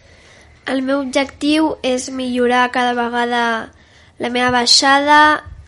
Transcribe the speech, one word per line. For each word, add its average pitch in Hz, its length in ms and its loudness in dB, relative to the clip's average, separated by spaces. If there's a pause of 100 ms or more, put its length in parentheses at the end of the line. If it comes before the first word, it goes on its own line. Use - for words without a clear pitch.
(680)
El 269 160 -2
meu 269 160 0
objectiu 285 800 -2
és 254 300 -4
millorar 247 540 0 (100)
cada 247 180 0
vegada 240 500 -2 (760)
la - 100 -6
meva 247 220 -2
baixada, 285 920 4 (240)